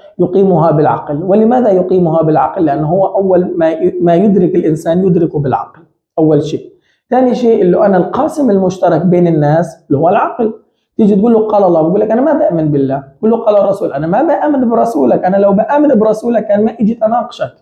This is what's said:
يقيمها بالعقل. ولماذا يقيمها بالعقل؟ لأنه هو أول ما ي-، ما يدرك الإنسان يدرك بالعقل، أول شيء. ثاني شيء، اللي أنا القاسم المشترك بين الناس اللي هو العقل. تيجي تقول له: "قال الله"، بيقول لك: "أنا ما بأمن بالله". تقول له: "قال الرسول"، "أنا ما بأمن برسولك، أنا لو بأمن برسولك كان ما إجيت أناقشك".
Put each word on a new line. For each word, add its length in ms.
يقيمها 520
بالعقل. 520
ولماذا 480
يقيمها 520
بالعقل؟ 420
لأنه 240
هو 180
أول 500
ما 140
ي-، 320
ما 120
يدرك 400
الإنسان 520
يدرك 300
بالعقل، 460
أول 240
شيء. 300
ثاني 240
شيء، 280
اللي 240
أنا 100
القاسم 540
المشترك 560
بين 200
الناس 640
اللي 80
هو 100
العقل. 460
تيجي 200
تقول 160
له: 140
"قال 180
الله"، 180
بيقول 180
لك: 100
"أنا 100
ما 120
بأمن 380
بالله". 340
تقول 120
له: 140
"قال 120
الرسول"، 360
"أنا 140
ما 160
بأمن 460
برسولك، 560
أنا 120
لو 160
بأمن 460
برسولك 500
كان 160
ما 160
إجيت 220
أناقشك". 600